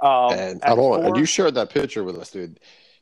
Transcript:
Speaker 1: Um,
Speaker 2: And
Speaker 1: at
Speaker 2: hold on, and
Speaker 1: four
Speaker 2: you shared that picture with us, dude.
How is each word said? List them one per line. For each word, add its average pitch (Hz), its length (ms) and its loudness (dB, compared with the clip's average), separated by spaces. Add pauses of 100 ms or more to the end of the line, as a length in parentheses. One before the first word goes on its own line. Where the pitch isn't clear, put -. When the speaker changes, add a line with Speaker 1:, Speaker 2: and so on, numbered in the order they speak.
Speaker 1:
Um, 127 320 2
Speaker 2:
And 95 320 -6
Speaker 1:
at 117 120 4
Speaker 2:
hold 123 180 4
on, - 100 0
and - 80 2
Speaker 1:
four 117 60 0
Speaker 2:
you 156 60 2
shared 160 300 0
that 113 140 -2
picture 143 340 -4
with 90 140 -8
us, 85 140 -16
dude. 87 280 -14 (420)